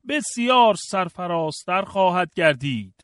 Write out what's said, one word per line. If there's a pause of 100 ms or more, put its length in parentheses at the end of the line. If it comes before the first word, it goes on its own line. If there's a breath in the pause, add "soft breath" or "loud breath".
بسیار
سرفرازتر
خواهد
گردید.